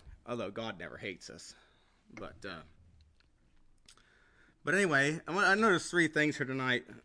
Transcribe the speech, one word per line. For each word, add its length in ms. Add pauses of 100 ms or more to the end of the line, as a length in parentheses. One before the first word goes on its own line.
(260)
although 240
God 280
never 200
hates 320
us. 240 (580)
But, 340
uh, 180 (2000)
but 120
anyway, 520
I 60
want, 140
I 80
noticed 360
three 180
things 280
here 80
tonight 400 (200)